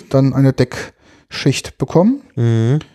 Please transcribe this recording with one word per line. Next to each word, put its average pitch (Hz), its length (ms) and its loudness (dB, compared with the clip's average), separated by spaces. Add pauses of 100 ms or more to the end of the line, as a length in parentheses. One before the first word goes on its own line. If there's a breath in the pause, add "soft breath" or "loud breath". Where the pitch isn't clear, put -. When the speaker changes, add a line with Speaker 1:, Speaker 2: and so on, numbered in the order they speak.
Speaker 1:
dann 135 240 2
eine 135 200 2
Deckschicht - 1300 -6
bekommen. 202 440 0 (120)
Speaker 2:
Mhm. 117 460 0 (140 loud breath)